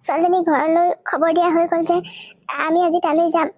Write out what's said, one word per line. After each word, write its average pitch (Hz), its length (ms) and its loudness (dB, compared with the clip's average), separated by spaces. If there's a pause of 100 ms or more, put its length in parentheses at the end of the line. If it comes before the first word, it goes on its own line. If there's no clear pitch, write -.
ছোৱালীজনী 349 400 0
ঘৰলৈ 320 440 2 (200)
খবৰ 330 260 0
দিয়া 349 160 2
হৈ 330 160 2
গ'ল 339 180 -2
যে 339 120 0 (720)
আমি 330 180 2
আজি 339 180 0
তালৈ 330 280 2
যাম 330 280 0